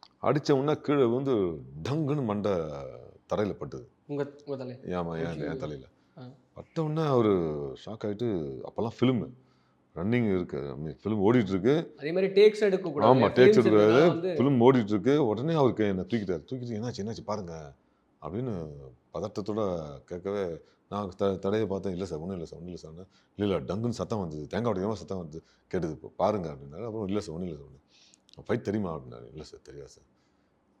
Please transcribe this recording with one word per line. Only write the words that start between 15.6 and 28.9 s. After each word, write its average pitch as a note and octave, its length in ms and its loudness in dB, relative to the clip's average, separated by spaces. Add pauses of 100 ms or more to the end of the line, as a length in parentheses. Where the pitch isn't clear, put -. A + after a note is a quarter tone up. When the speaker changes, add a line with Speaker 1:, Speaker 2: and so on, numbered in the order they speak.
Speaker 1:
என்னை F#2 240 0
தூக்கிட்டாரு. F#2 420 -2
தூக்கிட்டு, A#2+ 280 -8
"என்னாச்சு, A#2+ 180 -8
என்னாச்சு G2+ 280 -8
பாருங்க" E2 480 -8 (480)
அப்படின்னு F2+ 480 -8 (440)
பதட்டத்தோட G2 760 -4 (180)
கேட்கவே, F2+ 540 -6 (300)
நான் G2+ 280 -6
த-, G2 220 0
தடையை G2+ 280 0
பார்த்தேன். F#2+ 260 -4
"இல்ல F2+ 120 -6
சார், D#2+ 140 -8
ஒண்ணும் F2+ 140 -8
இல்ல E2 120 -8
சார், D#2 140 -16
ஒண்ணும் F2 160 -12
இல்ல D#2+ 140 -18
சார்ன்னு." E2+ 180 -18 (280)
"இல்ல, G2 200 0
இல்ல, E2 180 -4
டங்குன்னு A2+ 180 -2
சத்தம் A2 280 -4
வந்தது, D2+ 280 -6
தேங்காய் A2 260 -2
உடைக்கிற F#2 80 -4
மாதிரி G2+ 180 -4
சத்தம் E2+ 180 -8
வந்து E2 260 -12 (240)
கேட்டது, E2 260 -4
இப்போ - 220 -14
பாருங்க" F#2 340 0
அப்படின்னாரு. C#2+ 360 -12
அப்புறம், G#2+ 220 -6
"இல்ல G2+ 120 0
சார், D#2+ 160 -8
ஒண்ணும் F2+ 140 -6
இல்ல D2 100 -12
சார், C#2+ 100 -20
ஒண்ணும்." - 800 -20
"ஃபைட் B2+ 160 -2
தெரியுமா?" G2 340 -2